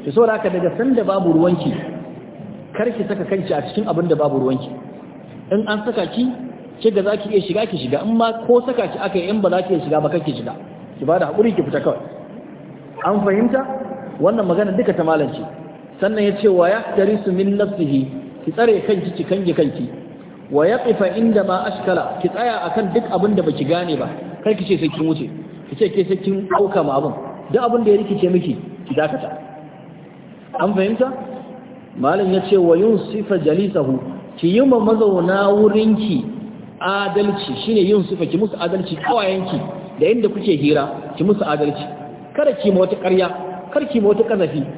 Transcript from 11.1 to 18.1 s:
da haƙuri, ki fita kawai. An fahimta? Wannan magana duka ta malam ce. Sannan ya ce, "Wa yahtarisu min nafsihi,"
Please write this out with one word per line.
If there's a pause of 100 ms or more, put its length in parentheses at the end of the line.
da
haƙuri,
ki
fita
kawai. (1040)
An
fahimta? (580)
Wannan
magana
duka
ta
malam
ce. (580)
Sannan
ya (100)
ce,
"Wa
yahtarisu
min
nafsihi," (440)